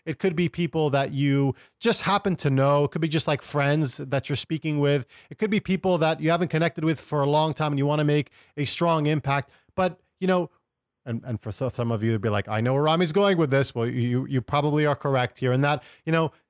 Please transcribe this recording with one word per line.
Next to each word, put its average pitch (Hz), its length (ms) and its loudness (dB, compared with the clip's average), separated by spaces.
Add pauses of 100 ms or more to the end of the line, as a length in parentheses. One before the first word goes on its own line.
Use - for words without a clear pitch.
it 160 140 -8
could 180 180 -2
be 170 120 2
people 160 420 -2
that 139 220 0
you 139 420 2 (260)
just - 220 0
happen 190 340 0
to - 140 -2
know, 139 340 4
it 143 60 0
could 160 100 -6
be 165 80 0
just, 151 180 -2
like, 147 140 0
friends 143 580 0
that 139 300 -4
you're 143 80 -2
speaking 151 440 -4
with, 143 260 2 (240)
it - 80 -20
could 214 120 -2
be 196 100 2
people 185 380 0
that 156 220 0
you 156 100 0
haven't 170 180 0
connected 160 360 0
with 160 160 0
for 151 200 -4
a 139 60 2
long 151 260 2
time 151 200 -2
and 143 60 -2
you 139 80 2
wanna 151 180 2
make 147 260 2 (260)
a 147 80 -2
strong 160 420 0
impact. 143 440 -2 (240)
But, 180 240 -2 (220)
you 185 60 -4
know, 180 240 0 (560)
and, 117 180 -6
and 120 160 -8
for 113 100 -10
so-, 123 200 -4
some 117 200 -4
of 110 120 -2
you 113 100 2
to 110 60 0
be 101 100 -2
like, 104 200 -2
"I 107 120 -2
know 123 140 0
where 143 80 0
Rami's 160 300 2
going 196 260 4
with 156 120 2
this." 135 240 2
Well, 117 120 -2
you, 123 400 -2
you 127 160 -2
probably 147 420 0
are 147 120 2
correct 131 420 -2
here 127 140 0
in 131 100 2
that, 143 200 0 (220)
you 160 80 -2
know, 165 200 2 (180)